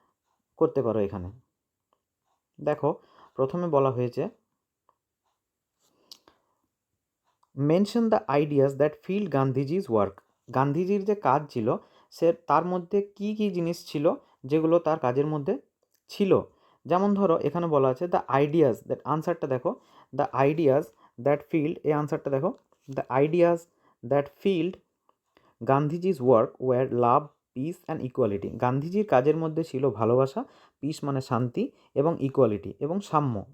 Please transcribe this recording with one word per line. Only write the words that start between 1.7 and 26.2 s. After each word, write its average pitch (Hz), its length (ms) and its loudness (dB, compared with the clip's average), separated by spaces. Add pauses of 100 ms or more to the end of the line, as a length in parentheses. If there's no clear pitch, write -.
দেখো, 147 340 -2 (400)
প্রথমে 170 320 -2
বলা 135 240 2
হয়েছে, 120 380 -4 (3250)
"Mention 196 520 0
the 214 100 2 (220)
ideas 143 300 2
that 143 200 2 (160)
filled 196 240 -4
Gandhiji's 139 580 0
work।" 104 320 0 (340)
গান্ধীজির 175 480 0
যে 202 120 0
কাজ 143 340 2
ছিল, 123 260 -2 (360)
সে 170 220 2
তার 156 320 0
মধ্যে 180 360 -4
কি 202 340 -8
কি 208 160 0
জিনিস 170 360 -4
ছিল 156 260 0 (300)
যেগুলো 160 360 2
তার 160 200 -2
কাজের 135 280 0
মধ্যে 156 300 -4 (520)
ছিল। 175 320 2 (440)
যেমন 185 280 2
ধরো, 190 240 2
এখানে 170 300 -2
বলা 139 220 4
আছে, 131 180 -4
"The 180 120 0 (260)
ideas 147 300 4 (120)
that," 127 160 -4
আনসারটা 160 440 -4
দেখো, 135 280 -4 (400)
"The 135 100 0 (240)
ideas 151 340 2 (380)
that 143 160 2 (140)
filled," 160 320 -2
এই 156 100 0
আনসারটা 151 360 -4
দেখো, 143 240 -2 (380)
"The 135 120 -6 (200)
ideas 170 360 2 (440)
that 139 220 0 (180)
filled 185 320 0 (840)
Gandhiji's 151 580 0
work 123 300 6 (120)